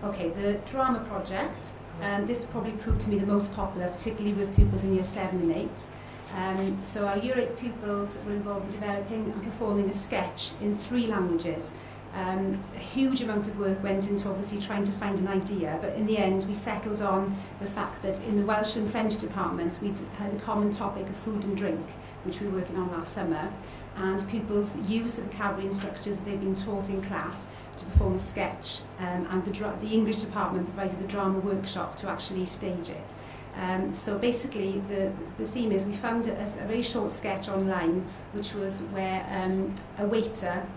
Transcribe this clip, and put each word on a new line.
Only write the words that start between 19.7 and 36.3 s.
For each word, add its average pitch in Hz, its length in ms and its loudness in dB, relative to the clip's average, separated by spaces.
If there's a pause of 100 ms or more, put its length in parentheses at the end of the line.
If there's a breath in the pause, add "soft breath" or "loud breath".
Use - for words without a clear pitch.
we'd 202 180 0 (180)
had 202 140 -2
a 202 80 -2
common 208 320 2
topic 202 380 -2
of 190 60 -6
food 208 280 -2
and 196 140 0
drink, - 280 0 (380 loud breath)
which 180 160 -4
we 202 80 -2
were 190 120 0
working 175 180 -2
on 180 140 0
last 170 220 -2
summer, 170 380 0 (460 loud breath)
and 196 320 0
pupils 208 480 0 (100)
used 226 300 2
the 226 60 -4
vocabulary 196 420 -2
and 196 80 0
structures 196 440 -4
that - 80 -6
they'd 196 140 -2
been 190 160 0
taught 196 340 -2
in 196 120 0
class 196 460 -4 (300 loud breath)
to 175 80 -10
perform 185 300 6
a 185 40 0
sketch, - 640 -4 (180)
um, 180 300 -2
and 185 140 2
the, 202 80 -2
dra-, 185 280 -2
the 214 80 -4
English 214 300 4
department 185 560 0
provided 196 280 -2
the 190 60 -4
drama 196 320 2
workshop 190 580 -2
to 196 120 -4
actually 185 360 -2
stage 180 440 -4
it. - 240 -10 (440 loud breath)
Um, 185 360 0
so 208 240 -2
basically 202 720 0
the, 196 220 2 (260)
the 220 80 -2
theme 220 260 2
is 196 120 4
we 202 100 0
found 233 340 0
a, 208 140 -2